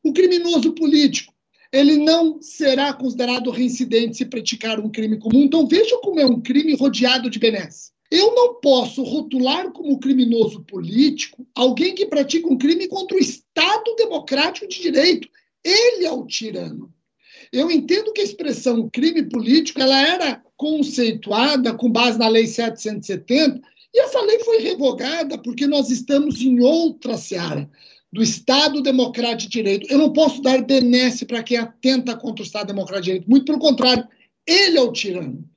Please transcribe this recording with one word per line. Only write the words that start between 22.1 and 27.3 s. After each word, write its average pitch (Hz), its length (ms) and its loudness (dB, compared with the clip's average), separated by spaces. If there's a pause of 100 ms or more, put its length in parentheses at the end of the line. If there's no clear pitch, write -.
na 226 80 2
Lei 226 180 4
setecentos 226 640 -6
e 190 40 -4
setenta, 269 460 0 (320)
e 466 80 4
essa 508 220 0
lei 427 180 2
foi 453 200 2
revogada 277 800 -2
porque 240 260 -6
nós 277 240 0
estamos 277 520 -2
em 247 200 2
outra 294 560 0
seara, 160 500 -8 (460)